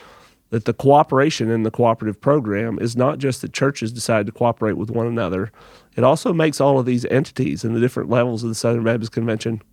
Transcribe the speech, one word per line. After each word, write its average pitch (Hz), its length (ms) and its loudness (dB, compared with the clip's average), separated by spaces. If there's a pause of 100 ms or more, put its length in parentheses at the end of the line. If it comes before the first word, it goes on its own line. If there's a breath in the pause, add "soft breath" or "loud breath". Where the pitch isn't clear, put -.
(500 soft breath)
that 117 160 -4
the 120 80 0
cooperation 139 760 4
in 113 140 0
the 110 80 -2
cooperative 113 480 0
program 113 600 0
is 117 160 -4
not 127 220 0
just 131 240 -4
that - 120 -10
churches 135 380 -2
decide 113 340 0
to 98 60 -6
cooperate 113 420 0
with 95 160 -4
one 117 180 -2
another. 107 440 -4 (440 soft breath)
It 117 80 2
also 156 300 2
makes 160 260 0
all 139 200 4
of 120 60 0
these 123 200 0
entities 123 580 -2
in 113 100 -2
the 117 60 0
different 120 300 0
levels 120 340 0
of 117 60 -4
the 110 60 -4
Southern 117 280 -2
Baptist 113 280 -2
Convention 113 500 -4 (120)